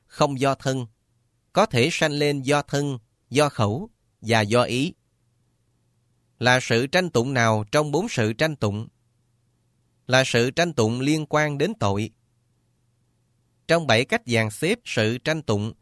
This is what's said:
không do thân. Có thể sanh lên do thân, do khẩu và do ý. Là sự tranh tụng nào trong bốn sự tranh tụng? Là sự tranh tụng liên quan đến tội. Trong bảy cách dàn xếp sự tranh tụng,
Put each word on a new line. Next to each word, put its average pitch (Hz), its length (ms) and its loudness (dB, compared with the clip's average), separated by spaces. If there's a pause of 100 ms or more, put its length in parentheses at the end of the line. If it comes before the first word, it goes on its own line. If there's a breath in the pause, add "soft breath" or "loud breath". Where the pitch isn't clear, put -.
không 143 340 -2
do 139 140 2
thân. 131 320 -4 (680)
Có 196 140 2
thể 123 260 2
sanh 156 200 0
lên 143 300 0
do 143 200 0
thân, 143 360 -4 (320)
do 143 180 2
khẩu 120 420 -2 (300)
và 110 200 2
do 110 220 2
ý. 131 300 -2 (1500)
Là 123 240 4
sự 117 240 0
tranh 175 240 -2
tụng 127 240 0
nào 113 380 2
trong 147 180 0
bốn 175 180 0
sự 113 240 -2
tranh 151 240 -2
tụng? 107 320 -4 (1160)
Là 127 200 2
sự 123 240 0
tranh 170 220 -2
tụng 120 280 0
liên 151 280 0
quan 151 300 0
đến 175 220 -2
tội. 101 300 -2 (1600)
Trong 165 180 2
bảy 117 180 4
cách 226 220 -2
dàn 113 240 0
xếp 196 340 -2
sự 113 340 0
tranh 156 240 -4
tụng, 107 400 -2